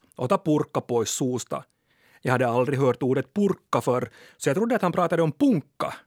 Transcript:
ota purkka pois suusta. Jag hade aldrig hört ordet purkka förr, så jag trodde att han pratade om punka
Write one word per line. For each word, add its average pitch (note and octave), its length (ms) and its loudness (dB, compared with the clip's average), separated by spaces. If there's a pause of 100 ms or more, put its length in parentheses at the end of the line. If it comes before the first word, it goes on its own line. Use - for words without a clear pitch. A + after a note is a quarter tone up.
(160)
ota D#3+ 220 0
purkka D3+ 420 0
pois A#2 280 -2
suusta. B2 560 -6 (560)
Jag - 120 -2
hade B2+ 160 2
aldrig B2 300 0
hört B2+ 240 0
ordet C3 320 -2
purkka F#3+ 460 0
förr, B2 300 -2 (260)
så - 120 -4
jag C#3+ 80 2
trodde A#3 200 2
att G3+ 60 -4
han F3 100 2
pratade E3+ 300 0
om D#3+ 100 2
punka - 640 0 (120)